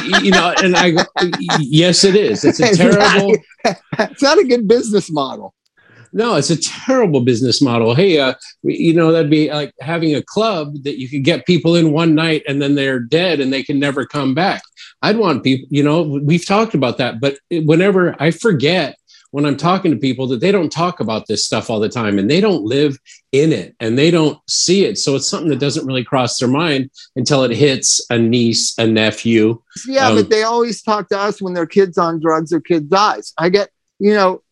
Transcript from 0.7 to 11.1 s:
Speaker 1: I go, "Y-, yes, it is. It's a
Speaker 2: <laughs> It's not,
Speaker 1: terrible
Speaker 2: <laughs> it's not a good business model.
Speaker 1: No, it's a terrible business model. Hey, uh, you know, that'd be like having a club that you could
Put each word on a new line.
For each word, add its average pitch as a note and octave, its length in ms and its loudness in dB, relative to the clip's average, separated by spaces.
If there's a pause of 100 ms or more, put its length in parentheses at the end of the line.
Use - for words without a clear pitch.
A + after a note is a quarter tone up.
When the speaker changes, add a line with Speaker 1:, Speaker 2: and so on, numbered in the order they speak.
Speaker 1:
I F3 160 2
go, F3 120 0 (180)
"Y-, F3 100 -2 (280)
yes, D#3 440 2
it G3 120 4
is. C3 280 0
It's - 160 2
a B3 60 4
Speaker 2:
<laughs> A3+ 40 4
It's F3+ 100 2
not, - 120 4
Speaker 1:
terrible G#3 460 2 (280)
Speaker 2:
<laughs> G3+ 100 -2 (240)
it's - 240 -4
not D#4 160 4
a F#4+ 40 4
good A#3+ 240 0
business G#3+ 440 2
model. A#2+ 420 -6 (600)
Speaker 1:
No, G#3+ 220 0
it's D3 140 0
a E3 120 0
terrible G#3 600 0
business A#2+ 400 0
model. A#2 340 2
Hey, E3 240 4
uh, C3 140 0 (300)
you D#3+ 300 0
know, E3 200 4
that'd D#3+ 180 2
be D3+ 180 2
like D3 300 -8
having D#3+ 340 -2
a C3 80 -2
club E3+ 640 -4
that C#3 160 -8
you C3+ 80 -10
could C#3 160 -6